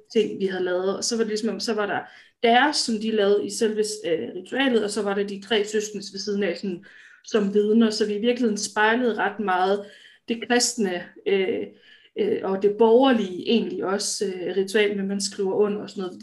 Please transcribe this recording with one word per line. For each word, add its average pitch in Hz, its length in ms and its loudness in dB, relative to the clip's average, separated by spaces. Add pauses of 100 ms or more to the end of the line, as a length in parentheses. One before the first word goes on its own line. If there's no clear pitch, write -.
(120)
ting, - 280 0
vi 190 60 0
havde 185 180 -2
lavet. 185 320 -2
Og 196 80 -6
så 233 120 -2
var 226 60 0
det 202 60 0
ligesom, 208 320 -4
så 226 140 -4
var 208 120 -2
der 156 140 -4 (420)
deres, 254 340 4
som - 180 0
de 220 160 -2
lavede 202 360 2
i 196 40 -8
selve, 214 300 0
øh, 175 560 -2
ritualet, 240 480 0
og 202 60 -4
så 214 120 -4
var 196 120 -2
der 202 120 -2
de 196 160 -10
tre 208 220 0
søskendes - 480 -4
ved 196 80 -12
siden 202 220 -2
af, - 140 -2
sådan, 180 280 -6 (400)
som 202 300 0
vidner. 214 360 4
Så 214 160 0
vi 208 80 -2
i 202 60 -4
virkeligheden 240 380 2
spejlede 226 560 0
ret 202 260 -2
meget 190 440 0 (440)
det 233 200 -6
kristne, 202 540 0 (240)
øh, 196 400 0 (520)
øh, 208 240 0
og 196 200 -2
det 202 160 2
borgerlige 226 680 4
egentlig 208 360 0
også, 202 400 -4
øh, 185 320 -6
ritual, 208 400 0
men 196 120 -4
man 196 120 -4
skriver 190 340 -4
under 202 260 0
og - 100 -12
sådan 190 140 -8
noget, - 180 -12